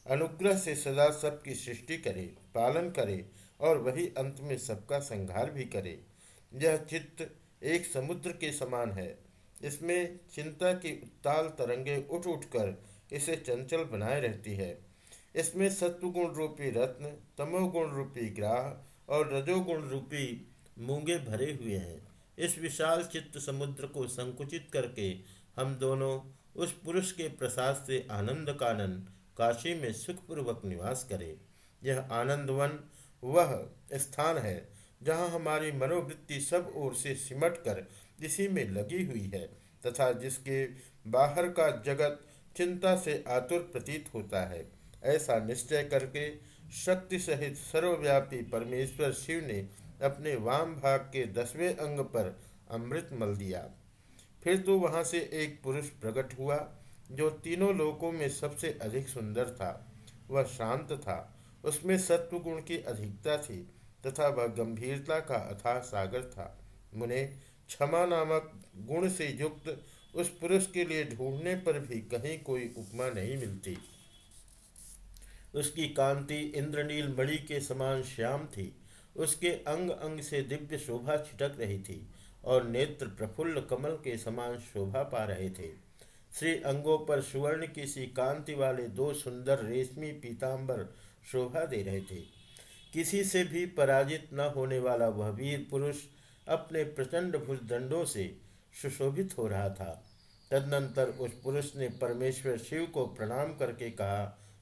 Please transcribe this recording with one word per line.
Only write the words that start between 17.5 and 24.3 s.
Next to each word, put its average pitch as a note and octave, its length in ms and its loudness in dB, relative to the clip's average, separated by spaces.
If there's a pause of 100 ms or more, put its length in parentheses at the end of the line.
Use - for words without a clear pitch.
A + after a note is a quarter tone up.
रूपी C3+ 400 -4
ग्राह A#2 600 -2 (220)
और C#3+ 220 2
रजोगुण E3 480 2
रूपी C3 720 -4 (240)
मूंगे D3 400 0
भरे C3 440 -2
हुए G#2+ 140 -2
हैं। E2+ 320 -6 (300)
इस E3+ 200 0
विशाल D#3+ 460 2
चित्त D#3+ 340 -8
समुद्र C#3 480 -4
को C3+ 200 -4
संकुचित C3 680 -6